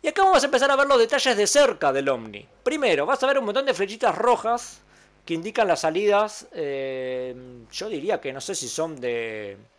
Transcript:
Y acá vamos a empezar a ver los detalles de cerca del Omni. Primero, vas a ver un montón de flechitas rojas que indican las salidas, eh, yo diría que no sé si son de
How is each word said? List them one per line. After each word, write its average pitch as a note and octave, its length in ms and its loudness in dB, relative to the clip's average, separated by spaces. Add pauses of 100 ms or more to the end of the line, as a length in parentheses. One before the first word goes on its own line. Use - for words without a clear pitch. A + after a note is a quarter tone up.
Y E4 60 -2
acá - 140 2
vamos F#4+ 200 6
a C#4+ 40 0
empezar C#4 240 2
a C4+ 60 4
ver C#4 100 4
los C#4 120 4
detalles A#3 380 2
de G3+ 100 2
cerca E3 460 4
del C#3 160 0
Omni. A2+ 380 -4 (160)
Primero, A#3 440 0
vas C4 160 0
a B3+ 40 2
ver C4+ 120 2
un A#3+ 80 -2
montón B3+ 200 -2
de - 80 0
flechitas G3+ 400 -2
rojas A#3 680 0 (420)
que E3+ 100 -4
indican G#3 320 -2
las E3 140 2
salidas, G3+ 720 0
eh, B2+ 1200 -8
yo G3+ 160 -8
diría F3+ 320 -4
que C3+ 120 -8
no C3+ 80 -12
sé - 140 -8
si C3+ 140 -8
son D#3 320 -6
de A2+ 560 -6 (220)